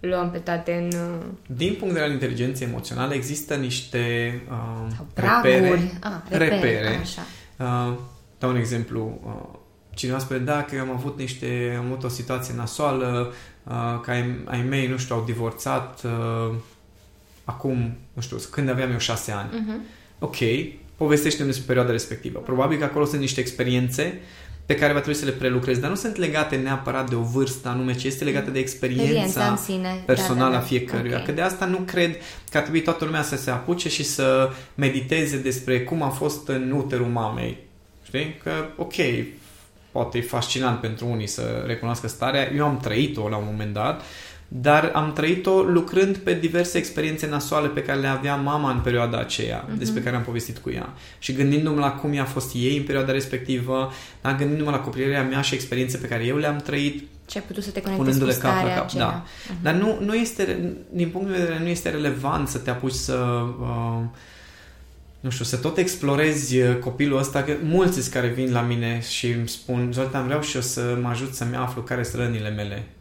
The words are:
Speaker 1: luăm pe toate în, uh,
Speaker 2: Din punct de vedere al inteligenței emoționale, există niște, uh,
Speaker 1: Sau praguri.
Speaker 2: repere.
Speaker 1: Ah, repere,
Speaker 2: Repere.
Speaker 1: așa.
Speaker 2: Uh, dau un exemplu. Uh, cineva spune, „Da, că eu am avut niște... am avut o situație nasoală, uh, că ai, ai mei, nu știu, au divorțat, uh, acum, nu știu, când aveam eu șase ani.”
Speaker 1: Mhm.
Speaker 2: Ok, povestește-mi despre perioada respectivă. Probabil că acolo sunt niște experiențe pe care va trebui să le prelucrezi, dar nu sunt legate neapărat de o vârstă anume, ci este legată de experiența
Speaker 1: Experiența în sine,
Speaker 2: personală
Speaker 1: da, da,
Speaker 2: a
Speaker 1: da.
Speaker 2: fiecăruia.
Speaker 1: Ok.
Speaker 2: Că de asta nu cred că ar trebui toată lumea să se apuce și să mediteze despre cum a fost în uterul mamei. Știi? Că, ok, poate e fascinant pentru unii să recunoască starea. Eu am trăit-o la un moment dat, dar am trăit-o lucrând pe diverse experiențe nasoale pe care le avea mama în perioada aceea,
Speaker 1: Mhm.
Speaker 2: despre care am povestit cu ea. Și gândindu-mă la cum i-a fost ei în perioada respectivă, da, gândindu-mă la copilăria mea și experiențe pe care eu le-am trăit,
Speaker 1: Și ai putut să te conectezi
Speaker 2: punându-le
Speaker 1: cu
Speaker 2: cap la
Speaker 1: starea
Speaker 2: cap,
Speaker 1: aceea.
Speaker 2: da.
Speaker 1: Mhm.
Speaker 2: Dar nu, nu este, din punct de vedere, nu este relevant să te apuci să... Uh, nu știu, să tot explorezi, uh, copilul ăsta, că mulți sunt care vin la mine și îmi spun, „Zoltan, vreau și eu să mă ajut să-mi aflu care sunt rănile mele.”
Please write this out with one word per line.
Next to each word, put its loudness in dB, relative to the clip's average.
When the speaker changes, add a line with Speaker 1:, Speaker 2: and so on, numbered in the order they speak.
Speaker 1:
luăm 0
pe -6
toate -2
în, 0
uh, -4
Speaker 2:
Din -2
punct -2
de -2
vedere 2
al 0
inteligenței -2
emoționale, -4
există -4
niște, -2
uh, -4
Speaker 1:
Sau -8
praguri. 6
Speaker 2:
repere. 6
Speaker 1:
Ah, -4
repere, 4
Speaker 2:
Repere. 2
Speaker 1:
așa. -6
Speaker 2:
Uh, 0
dau 0
un 2
exemplu. -2
Uh, -12
cineva -2
spune, -2
„Da, 0
că -6
eu -2
am -4
avut -4
niște... -2
am -4
avut -4
o -2
situație -4
nasoală, 0
uh, -8
că -8
ai, 0
ai -2
mei, 2
nu 0
știu, -2
au 0
divorțat, -2
uh, -2
acum, -2
nu -6
știu, -8
când 0
aveam 0
eu 0
șase -2
ani.” -4
Speaker 1:
Mhm. -4
Speaker 2:
Ok, -6
povestește-mi 4
despre -2
perioada 4
respectivă. -4
Probabil 2
că 2
acolo 2
sunt 0
niște 0
experiențe 0
pe 4
care 4
va 4
trebui 0
să -4
le 2
prelucrezi, 2
dar 0
nu 0
sunt -4
legate 0
neapărat 0
de 0
o 2
vârstă 0
anume, 0
ci -4
este -2
legată 0
de -2
experiența 0
Speaker 1:
Experiența 2
în 2
sine, -4
Speaker 2:
personală 4
Speaker 1:
da, 4
da, 2
Speaker 2:
a 2
Speaker 1:
da. -4
Speaker 2:
fiecăruia. 0
Speaker 1:
Ok. -4
Speaker 2:
Că -2
de 0
asta 0
nu 0
cred 0
că 0
ar 4
trebui 2
toată 0
lumea 0
să -2
se -2
apuce 0
și 0
să 4
mediteze 2
despre 2
cum -2
a 2
fost -2
în 0
uterul 0
mamei. -2
Știi? -4
Că, -4
ok, -6
poate -2
e 0
fascinant -2
pentru -4
unii -2
să -4
recunoască -4
starea. 0
Eu 2
am 2
trăit-o 0
la 0
un -2
moment -4
dat, -2
dar 4
am 2
trăit-o 4
lucrând 4
pe 0
diverse 0
experiențe -2
nasoale 0
pe -2
care 0
le 0
avea 0
mama 0
în 2
perioada 2
aceea, -4
Speaker 1:
Mhm. -4
Speaker 2:
despre 0
care -2
am 0
povestit -4
cu -6
ea. -6
Și -6
gândindu-mă 4
la 4
cum -2
i-a 0
fost -4
ei 2
în 0
perioada 0
respectivă, 0
da, 0
gândindu-mă 0
la 2
copilăria 0
mea 0
și 0
experiențe -2
pe -6
care -2
eu 2
le-am 0
trăit, 0
Speaker 1:
Și -6
ai -4
putut -6
să -6
te -4
conectezi 4
Speaker 2:
punându-le 4
Speaker 1:
cu -2
Speaker 2:
cap 4
la 6
Speaker 1:
starea 4
Speaker 2:
cap, 2
Speaker 1:
aceea. 0
Speaker 2:
da. -2
Speaker 1:
Mhm. -6
Speaker 2:
Dar 4
nu, 4
nu 0
este, 0
din 2
punct -2
de 0
vedere, 2
nu 0
este 0
relevant 0
să -4
te -2
apuci 0
să... -2
Uh, -2
nu -4
știu, -4
să -2
tot 0
explorezi, 2
uh, 6
copilul 2
ăsta, 0
că 0
mulți 4
sunt -4
care 2
vin 0
la 4
mine 0
și -2
îmi 0
spun, -2
„Zoltan, 0
vreau 0
și -4
eu 0
să 0
mă 0
ajut -2
să-mi -2
aflu -2
care -2
sunt -2
rănile 0
mele.” -4